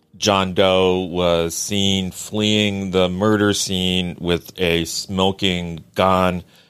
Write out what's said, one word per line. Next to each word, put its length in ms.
John 380
Doe 460
was 540
seen 560
fleeing 800
the 160
murder 440
scene 680
with 360
a 280
smoking 1000
gun, 500